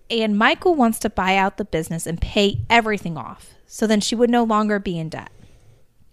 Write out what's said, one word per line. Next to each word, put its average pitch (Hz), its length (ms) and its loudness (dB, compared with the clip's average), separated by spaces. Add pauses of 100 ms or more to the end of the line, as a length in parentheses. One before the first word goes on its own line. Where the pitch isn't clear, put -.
and 220 280 0
Michael 302 360 4
wants 233 260 2
to 208 100 -2
buy 190 260 0
out 196 220 2
the 202 80 -6
business 165 420 -6
and 170 140 -4
pay - 380 0 (100)
everything 214 480 0
off, - 380 -16 (120)
so - 180 -4
then 214 140 2
she - 160 -2
would 233 140 4
no 240 160 2
longer 214 340 0
be 185 180 -6
in 160 120 -6
debt. - 220 -14 (800)